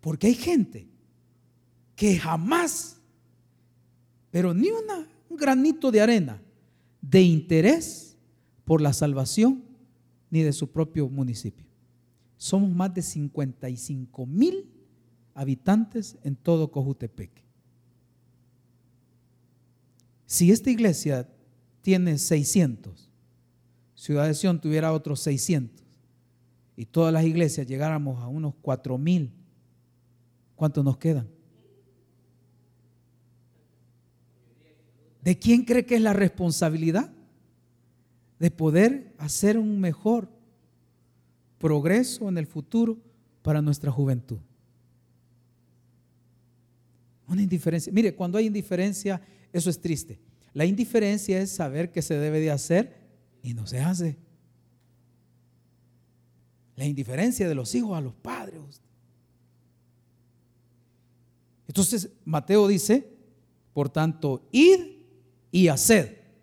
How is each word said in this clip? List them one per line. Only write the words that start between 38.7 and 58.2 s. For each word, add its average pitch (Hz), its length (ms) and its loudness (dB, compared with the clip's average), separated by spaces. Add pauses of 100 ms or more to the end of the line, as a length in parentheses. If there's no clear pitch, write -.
hacer 202 400 0
un 214 220 -2
mejor 190 480 -2 (1300)
progreso 175 720 0
en 175 100 -4
el 156 80 -6
futuro 226 520 -4 (440)
para 151 180 0
nuestra 147 300 -2
juventud? 123 480 -2 (3000)
Una 180 160 -2
indiferencia. 170 500 -2
Mire, 202 220 2
cuando 185 240 -4
hay 226 80 2
indiferencia, 196 760 -4 (320)
eso 175 180 -2
es - 100 -6
triste. 147 400 -6 (320)
La 151 140 0
indiferencia 202 760 0
es 190 100 -4
saber 160 400 -4
que 170 100 -6
se 156 140 -4
debe 151 240 0
de 156 140 0
hacer 170 560 -2 (320)
y 120 140 -10
no 110 140 -10
se 123 100 -6
hace. 170 400 -2 (2500)
La 131 100 -10
indiferencia 147 640 -2
de 156 60 -2
los 123 220 -6
hijos 214 200 -2
a 156 40 -4
los 131 120 -8
padres. 170 720 -14 (2750)